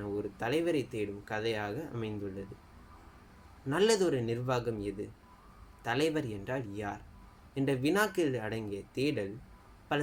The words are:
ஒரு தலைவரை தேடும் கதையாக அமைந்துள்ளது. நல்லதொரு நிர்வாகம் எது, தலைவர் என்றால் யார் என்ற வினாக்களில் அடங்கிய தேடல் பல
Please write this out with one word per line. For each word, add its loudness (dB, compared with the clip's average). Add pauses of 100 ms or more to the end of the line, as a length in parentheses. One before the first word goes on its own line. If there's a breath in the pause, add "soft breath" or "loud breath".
ஒரு -2
தலைவரை 2
தேடும் -4
கதையாக -2 (140)
அமைந்துள்ளது. -6 (1080)
நல்லதொரு 6
நிர்வாகம் 0
எது, -4 (760)
தலைவர் 2
என்றால் -4
யார் -6 (500)
என்ற 2
வினாக்களில் 4
அடங்கிய -4 (120)
தேடல் 0 (520)
பல 0